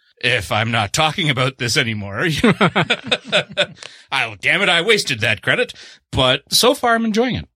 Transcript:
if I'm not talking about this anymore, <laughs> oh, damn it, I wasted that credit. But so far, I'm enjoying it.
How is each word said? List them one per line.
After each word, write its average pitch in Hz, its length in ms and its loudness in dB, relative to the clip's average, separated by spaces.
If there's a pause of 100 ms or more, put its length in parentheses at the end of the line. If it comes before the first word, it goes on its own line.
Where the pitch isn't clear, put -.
(200)
if 120 300 0
I'm 113 220 0
not 113 200 0
talking 156 380 0
about 131 280 -2
this 117 180 -2
anymore, 110 580 -4
<laughs> - 100 -4 (1700)
oh, 117 280 -4
damn 156 220 2
it, 185 60 2
I 170 140 2
wasted 175 380 0
that 110 220 0
credit. 170 300 0 (380)
But 131 320 2 (100)
so - 220 4
far, 233 200 0
I'm 226 100 0
enjoying 226 320 0
it. 147 200 -8